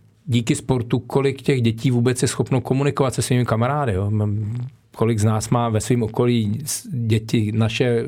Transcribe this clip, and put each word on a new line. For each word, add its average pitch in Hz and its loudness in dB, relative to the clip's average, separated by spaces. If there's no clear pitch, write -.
díky 120 2
sportu, 127 -2
kolik 135 -2
těch 131 0
dětí 113 0
vůbec 120 2
je 131 2
schopno 127 0
komunikovat 135 0
se - -2
svými 123 2
kamarády, 123 0
jo. 101 0
M-, 107 -2
kolik 113 0
z 104 2
nás 110 0
má 120 0
ve 110 0
svém 120 0
okolí 117 0
s-, - -8
děti, 113 0
naše, 113 2